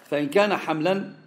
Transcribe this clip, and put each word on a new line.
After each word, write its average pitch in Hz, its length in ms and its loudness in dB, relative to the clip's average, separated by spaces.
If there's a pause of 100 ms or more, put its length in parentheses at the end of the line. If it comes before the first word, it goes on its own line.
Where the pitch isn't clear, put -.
(100)
فإن 147 160 -2
كان 202 300 2
حملاً 170 560 -2 (140)